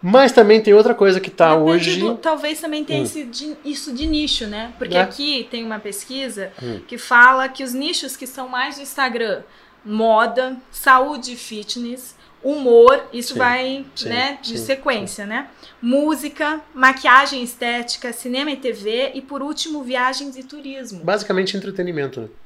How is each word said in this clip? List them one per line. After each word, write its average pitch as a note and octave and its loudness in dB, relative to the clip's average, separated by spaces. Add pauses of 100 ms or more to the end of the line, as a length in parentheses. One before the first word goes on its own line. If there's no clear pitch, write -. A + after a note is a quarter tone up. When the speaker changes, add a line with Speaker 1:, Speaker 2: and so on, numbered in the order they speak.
Speaker 1:
Mas A#3+ 6
também A3 8
tem G#3+ 6
outra A3 8
coisa F#3+ 4
que F#3+ -6
tá E3 4
Speaker 2:
Depende D#3 4
Speaker 1:
hoje F3 2
Speaker 2:
do, A3+ -2
talvez D4+ -4
também D4+ -8
tenha D#4 -4
Speaker 1:
Hum. D4+ -2
Speaker 2:
esse D4+ -8
de, C4 -12
isso C#4+ -10
de C#4+ -6
nicho, D4+ -4
né? A3 -12
Porque F3+ -4
Speaker 1:
É. F3+ 4
Speaker 2:
aqui B3+ -2
tem A#3 -10
uma A3 -8
pesquisa G#3 -10 (100)
Speaker 1:
Hum. A#2 -8
Speaker 2:
que B3 -14
fala C4 6
que C4+ -10
os B3 -8
nichos C#4 -6
que - -14
são C4 -12
mais C4 -6
do C#4 -16
Instagram, A#3 -4 (440)
moda, A3+ 2 (140)
saúde C4 2
e A#3+ -14
fitness, A#3+ -12 (280)
humor, B3+ 6
isso A#3+ -8
Speaker 1:
Sim, A#3+ -6
Speaker 2:
vai, B3+ -2 (120)
Speaker 1:
sim, - -10
Speaker 2:
né, C4 -4
de A#3 -10
Speaker 1:
sim, A3+ -8
Speaker 2:
sequência, A#3+ -4
Speaker 1:
sim. G3+ -10
Speaker 2:
né? C4 -8 (340)
Música, D4 -2 (140)
maquiagem C4 2
estética, A#3+ -6
cinema C4 -6
e C4+ -6
T B3+ -6
V A3 -6
e, C4+ -12
por C4+ -10
último, D4+ -8
viagens B3+ -4
e C4 -16
turismo. C4+ -16
Speaker 1:
Basicamente F#3+ -2
entretenimento, F3+ -6
né? G#2+ -12 (180)